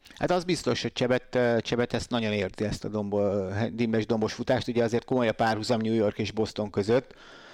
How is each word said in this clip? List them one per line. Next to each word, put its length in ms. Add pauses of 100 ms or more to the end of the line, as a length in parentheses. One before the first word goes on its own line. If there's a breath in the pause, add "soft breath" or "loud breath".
(160 loud breath)
Hát 160
az 120
biztos, 380
hogy 120
Csebet, 420
ö, 260
Csebet 320
ezt 160
nagyon 240
érti, 300
ezt 220
a 20
dombo-, 340
ö, 500
dimbes 340
dombos 280
futást. 340
Ugye 160
azért 220
komoly 220
a 60
párhuzam 480
New 120
York 260
és 120
Boston 400
között. 440 (380 loud breath)